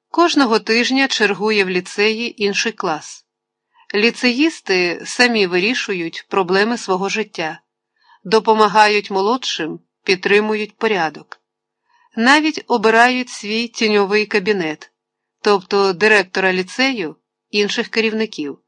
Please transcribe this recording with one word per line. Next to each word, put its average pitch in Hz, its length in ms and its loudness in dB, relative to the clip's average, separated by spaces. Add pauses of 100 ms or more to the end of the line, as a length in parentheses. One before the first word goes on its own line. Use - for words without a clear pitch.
(100)
Кожного 285 480 2
тижня 240 500 0
чергує 202 560 0
в 185 60 -4
ліцеї 208 760 -2
інший 202 280 -2
клас. - 540 -8 (680)
Ліцеїсти 226 1080 0
самі 233 420 0
вирішують 180 840 -4
проблеми 196 500 0
свого 190 300 -2
життя, 190 520 -6 (640)
допомагають 208 840 4
молодшим, 190 720 -2 (240)
підтримують 208 720 0
порядок. 180 640 -4 (760)
Навіть 294 500 2
обирають 240 640 2
свій 220 400 -6
тіньовий 208 580 0
кабінет, 190 680 -2 (500)
тобто 196 500 2
директора 190 600 2
ліцею, 185 640 -4 (340)
інших 208 380 -2
керівників. 214 800 -4